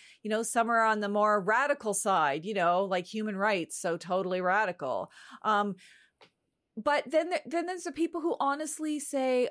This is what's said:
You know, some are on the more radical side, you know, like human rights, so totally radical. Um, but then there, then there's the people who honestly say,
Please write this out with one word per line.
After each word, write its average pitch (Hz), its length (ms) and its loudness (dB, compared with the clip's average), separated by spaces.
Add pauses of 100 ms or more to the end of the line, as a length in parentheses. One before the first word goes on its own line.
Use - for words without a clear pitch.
(240)
You 214 60 -6
know, 220 120 0
some 233 300 0
are 226 120 4
on 214 180 2
the 202 80 -2
more 208 300 4
radical 220 540 0
side, 160 520 2
you 208 100 -4
know, 180 300 4
like 185 200 -2
human 214 300 -6
rights, 196 420 0
so 175 200 -2
totally 180 440 -2
radical. 175 720 0 (320)
Um, 208 320 0 (1000)
but 285 320 0
then 320 200 2
there, 359 160 -2
then 330 220 -2
there's 370 160 -8
the 339 80 -6
people 330 300 -2
who 320 180 0
honestly 302 600 -2
say, 262 520 0